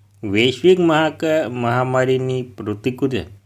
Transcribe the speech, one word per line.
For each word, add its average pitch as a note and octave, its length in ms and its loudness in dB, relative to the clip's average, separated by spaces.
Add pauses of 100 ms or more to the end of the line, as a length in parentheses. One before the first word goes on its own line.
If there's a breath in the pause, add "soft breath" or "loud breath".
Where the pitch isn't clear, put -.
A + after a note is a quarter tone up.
(320)
વૈશ્વિક C3 480 4
મહાક-, D#3 680 0
મહામારીની B2+ 920 0
પ્રતિકૂળ A2+ 680 -6 (360)